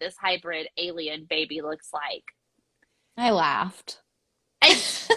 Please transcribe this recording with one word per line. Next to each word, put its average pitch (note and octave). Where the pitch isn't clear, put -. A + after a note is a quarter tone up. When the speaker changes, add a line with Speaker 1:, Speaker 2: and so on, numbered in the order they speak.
Speaker 1:
this F3
hybrid E3+
alien D#3+
baby D#3
looks -
like. C#3+
Speaker 2:
I A#3
laughed. F#3
Speaker 1:
It's, -